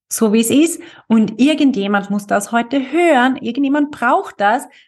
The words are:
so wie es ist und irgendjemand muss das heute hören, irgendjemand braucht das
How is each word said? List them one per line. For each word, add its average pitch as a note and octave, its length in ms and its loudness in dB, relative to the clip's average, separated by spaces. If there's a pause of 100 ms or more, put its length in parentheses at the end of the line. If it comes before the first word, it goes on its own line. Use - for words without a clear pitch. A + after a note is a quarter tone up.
so G#3+ 240 0
wie A3 80 4
es A3+ 100 -2
ist D#4 300 2 (280)
und A3 320 2
irgendjemand G#3 680 0
muss G3+ 180 -4
das G#3 260 -2
heute B3+ 400 -2
hören, C#4+ 440 2
irgendjemand C#4 540 -2
braucht D4 500 -2
das A3 240 0 (240)